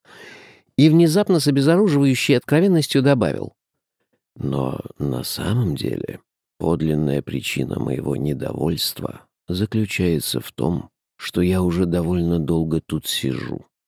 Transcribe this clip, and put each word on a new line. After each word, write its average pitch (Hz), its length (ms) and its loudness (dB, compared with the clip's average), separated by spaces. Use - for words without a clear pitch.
И 151 140 6
внезапно 170 500 4
с 143 80 0
обезоруживающей 143 880 4
откровенностью 156 640 2
добавил: 127 520 0
«Но 67 460 -4
на 65 240 -4
самом 107 540 -2
деле... - 420 -6
Подлинная 76 640 0
причина - 580 -6
моего 65 360 -4
недовольства - 1080 -4
заключается 90 960 -2
в - 100 -16
том, 71 380 -2
что - 260 -4
я 92 200 2
уже 90 240 2
довольно 85 540 0
долго 80 420 0
тут - 260 -6
сижу, - 580 -6